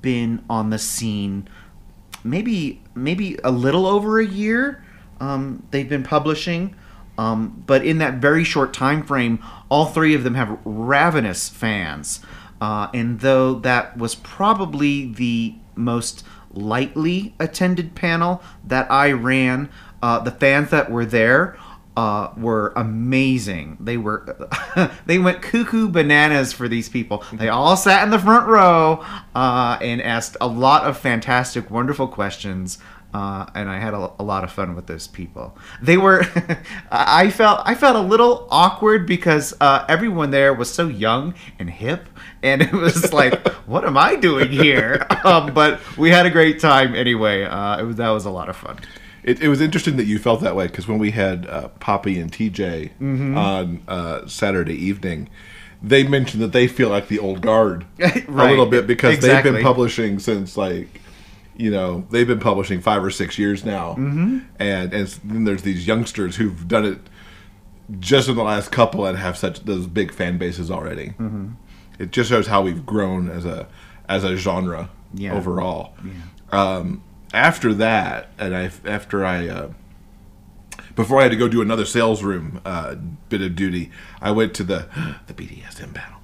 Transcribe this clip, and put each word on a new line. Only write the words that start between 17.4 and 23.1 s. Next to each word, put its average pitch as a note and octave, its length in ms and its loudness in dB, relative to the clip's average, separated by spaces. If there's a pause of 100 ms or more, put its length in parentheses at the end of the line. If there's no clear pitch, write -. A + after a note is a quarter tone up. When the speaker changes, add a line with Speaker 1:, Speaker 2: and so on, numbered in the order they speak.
Speaker 1:
panel E3+ 460 -2 (240)
that B2+ 260 -2
I C#3+ 200 4
ran, C3 580 0 (320)
uh, A#2 180 0
the A#2+ 120 -4
fans C#3 380 2
that D3+ 220 2
were A#2 140 -2
there, A#2+ 520 2 (380)
uh, G#2 420 -2
were A2 380 -2
amazing. A2+ 1040 -2